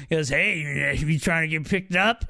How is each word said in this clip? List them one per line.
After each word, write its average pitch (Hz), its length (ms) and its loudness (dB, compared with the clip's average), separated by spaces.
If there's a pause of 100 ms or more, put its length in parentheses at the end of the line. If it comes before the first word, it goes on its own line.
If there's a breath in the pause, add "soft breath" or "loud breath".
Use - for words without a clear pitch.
goes, 156 200 0
"Hey, 143 680 0
you 156 220 0
trying 165 300 0
to 156 100 -2
get 147 100 -8
picked 185 260 -2
up?" 214 340 2